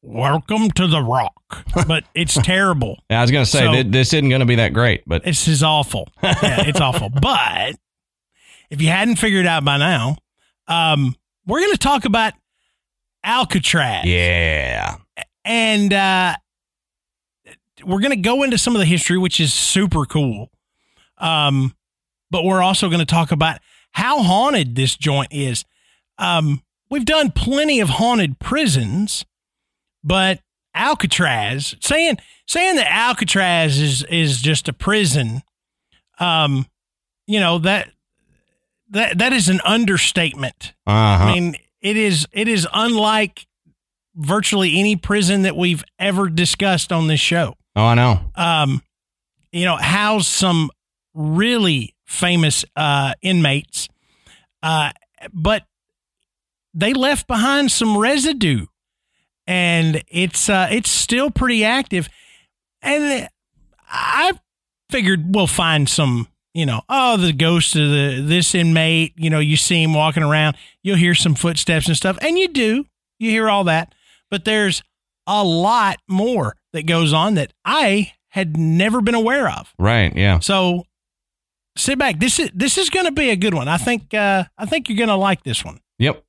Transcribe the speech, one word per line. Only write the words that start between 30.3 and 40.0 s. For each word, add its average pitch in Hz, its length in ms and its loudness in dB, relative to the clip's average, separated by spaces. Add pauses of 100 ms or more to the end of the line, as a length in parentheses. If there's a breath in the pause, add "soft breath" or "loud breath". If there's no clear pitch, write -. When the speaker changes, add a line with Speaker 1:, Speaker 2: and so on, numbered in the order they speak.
Speaker 1:
Alcatraz, 143 1080 -2
saying, 311 380 0 (300 loud breath)
saying 359 300 0
that 185 140 2
Alcatraz 180 880 0
is, 143 300 0
is 151 320 0
just 147 260 -2
a 143 60 -6
prison, 143 720 -2 (760)
um, 151 460 0 (600)
you 208 120 0
know, 175 200 0
that, 190 320 -2 (1000)
that, 202 300 -2
that 247 140 2
is 208 160 2
an 185 140 2
understatement. 180 1120 -2 (140)